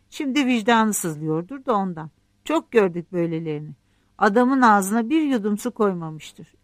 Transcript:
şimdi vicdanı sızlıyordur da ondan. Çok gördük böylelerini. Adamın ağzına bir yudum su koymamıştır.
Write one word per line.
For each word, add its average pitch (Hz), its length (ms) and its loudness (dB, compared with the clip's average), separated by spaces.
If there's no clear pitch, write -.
şimdi 277 360 -2
vicdanı 226 480 2
sızlıyordur 165 720 -4
da 247 100 0
ondan. 175 340 -4
Çok - 280 -4
gördük 180 400 2
böylelerini. 160 600 -4
Adamın 247 440 4
ağzına 220 480 4
bir 320 120 2
yudum 214 360 0
su 233 140 -6
koymamıştır. 170 800 -6